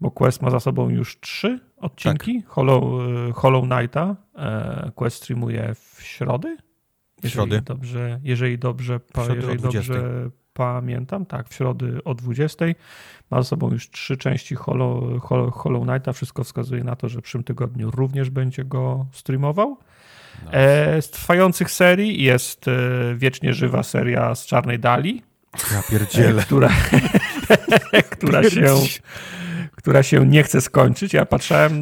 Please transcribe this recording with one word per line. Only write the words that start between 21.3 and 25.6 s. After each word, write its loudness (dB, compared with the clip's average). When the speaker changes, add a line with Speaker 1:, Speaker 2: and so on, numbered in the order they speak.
Speaker 1:
serii 4
jest, 2
e, 2
wiecznie 0
żywa 0
seria 0
z -10
Czarnej 0
Dali. 0